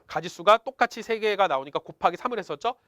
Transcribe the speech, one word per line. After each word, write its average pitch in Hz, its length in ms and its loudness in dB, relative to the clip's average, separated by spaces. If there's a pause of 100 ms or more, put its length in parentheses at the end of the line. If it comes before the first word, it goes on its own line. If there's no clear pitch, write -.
가지수가 180 540 2
똑같이 247 420 -4
세 226 160 -4
개가 202 300 2
나오니까 143 320 -4
곱하기 175 380 -2
삼을 247 200 -6
했었죠. 190 380 -4 (120)